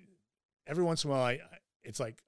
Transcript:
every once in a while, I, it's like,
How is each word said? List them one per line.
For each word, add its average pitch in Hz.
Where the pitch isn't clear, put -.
every 175
once 165
in 147
a -
while, 131
I, 123
it's 110
like, 113